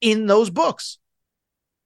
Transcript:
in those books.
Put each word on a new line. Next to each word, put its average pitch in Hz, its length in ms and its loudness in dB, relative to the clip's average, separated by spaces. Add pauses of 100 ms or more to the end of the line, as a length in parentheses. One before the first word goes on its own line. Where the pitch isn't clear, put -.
in 220 240 0
those 208 240 2
books. - 480 -4 (880)